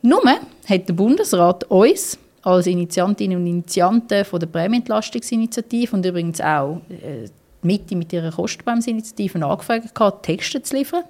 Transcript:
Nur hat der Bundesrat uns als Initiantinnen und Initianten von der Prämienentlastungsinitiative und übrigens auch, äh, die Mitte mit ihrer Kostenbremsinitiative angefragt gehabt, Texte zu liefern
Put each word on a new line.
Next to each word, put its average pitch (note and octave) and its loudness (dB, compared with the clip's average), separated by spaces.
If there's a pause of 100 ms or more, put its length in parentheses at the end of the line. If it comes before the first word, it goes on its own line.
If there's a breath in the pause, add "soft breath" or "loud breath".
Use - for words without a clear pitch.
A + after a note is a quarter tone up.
Nur E4 6 (460)
hat F#3+ 0
der F#3 0
Bundesrat F#3+ 2
uns A3+ 4 (240)
als F3+ 4
Initiantinnen F3+ -2
und F3 -2
Initianten F#3+ 0
von F3+ -6
der E3 -4
Prämienentlastungsinitiative A3+ -4
und F#3 0
übrigens E3+ -4
auch, D3+ -2 (100)
äh, B2 -14 (340)
die - -2
Mitte F#3+ -2
mit E3 -6
ihrer E3 -4
Kostenbremsinitiative A3 -4
angefragt A3+ -4
gehabt, G3+ 0
Texte A#3 -4
zu - -6
liefern D#4 -2